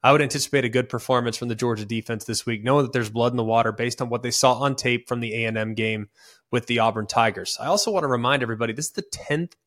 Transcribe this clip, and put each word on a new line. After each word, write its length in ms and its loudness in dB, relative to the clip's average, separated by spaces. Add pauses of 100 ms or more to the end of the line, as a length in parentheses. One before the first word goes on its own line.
I 80 8
would 100 8
anticipate 440 0
a 40 2
good 200 2
performance 480 0
from 120 -6
the 60 -2
Georgia 320 -2
defense 380 -6
this 200 -4
week, 200 -4
knowing 200 4
that 80 -6
there's 160 0
blood 240 0
in 40 -4
the 80 0
water 260 4
based 320 -4
on 60 -6
what 140 -4
they 100 -4
saw 220 4
on 200 0
tape 340 -2
from 120 -4
the 160 -6
A 100 -2
and 100 -2
M 180 -4
game 340 -2 (420)
with 160 0
the 140 2
Auburn 260 2
Tigers. 540 0
I 60 -6
also 260 0
wanna 160 0
remind 340 2
everybody, 300 -2
this 140 -6
is 60 -8
the 100 -8
tenth 520 -6 (120)